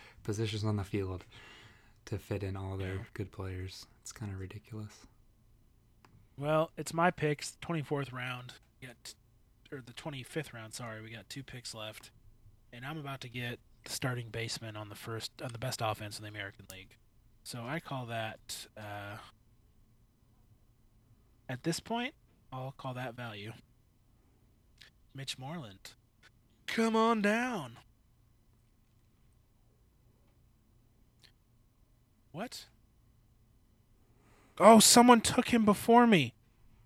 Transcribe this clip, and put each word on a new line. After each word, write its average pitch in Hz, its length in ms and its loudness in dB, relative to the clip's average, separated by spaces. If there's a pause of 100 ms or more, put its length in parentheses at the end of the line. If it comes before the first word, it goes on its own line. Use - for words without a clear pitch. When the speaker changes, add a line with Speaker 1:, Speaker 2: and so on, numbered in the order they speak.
(240)
Speaker 1:
positions 107 400 -4
on 107 140 0
the 98 60 -2
field 95 420 -6 (800)
to 101 140 -6
fit 98 240 -6
in 95 120 -4
all 95 220 -6
their 95 180 -4
Speaker 2:
Yeah. 95 60 -6 (140)
Speaker 1:
good 98 160 -8
players. 92 560 -10 (140)
It's - 120 -16
kinda 101 240 -8
ridiculous. 107 720 -14 (1300)
Speaker 2:
Well, 156 400 0
it's - 160 -8
my 170 180 4
picks, - 480 -4
twenty-fourth 139 540 -4
round. 123 400 -10 (280)
We 131 60 -16
got 127 160 -18
t-, - 100 -16 (600)
or 131 100 -10
the 127 60 -18
twenty-fifth 143 640 -8
round, 110 200 -14
sorry. 110 280 -10
We 110 80 -14
got 113 180 -16
two 139 160 -12
picks - 320 -14
left. 110 360 -12 (600)
And 123 140 -14
I'm 156 120 -8
about 139 240 -10
to 131 80 -14
get 120 300 -8 (240)
the - 80 -16
starting 120 380 -4
baseman 113 480 -8
on 107 100 -10
the 104 80 -14
first, 113 360 -8 (120)
on 127 80 -6
the 117 60 -10
best 123 260 -6
offense 107 340 -4
in 107 60 -12
the 104 60 -12
American 101 420 -12
League. 95 240 -16 (480)
So 120 240 -10
I 156 140 -4
call 131 240 -8
that, 113 640 -8 (100)
uh, 104 400 -12 (2250)
at 127 140 -10
this 165 180 -2
point, 240 320 -6 (400)
I'll 131 240 -10
call 131 160 -10
that 120 220 -8
value. 110 360 -12 (1600)
Mitch 135 240 -10
Moreland. 131 560 -12 (720)
Come 226 280 0
on 226 260 4
down. 208 560 -2 (4000)
What? - 340 -10 (1900)
Oh, 214 200 12
someone 240 420 10
took - 280 2
him 226 160 6
before 233 420 8
me. 156 260 6 (520)